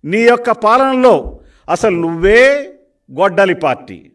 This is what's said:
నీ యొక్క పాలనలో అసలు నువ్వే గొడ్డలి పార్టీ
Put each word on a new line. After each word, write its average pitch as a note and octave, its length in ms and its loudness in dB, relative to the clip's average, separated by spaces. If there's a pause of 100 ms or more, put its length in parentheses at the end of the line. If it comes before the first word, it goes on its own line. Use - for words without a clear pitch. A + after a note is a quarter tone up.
నీ F#3+ 180 -2 (100)
యొక్క A#3+ 180 -2 (140)
పాలనలో B3+ 520 2 (520)
అసలు F3 280 -2 (100)
నువ్వే F#3 360 2 (680)
గొడ్డలి F#3 440 0
పార్టీ B2+ 420 -6 (180)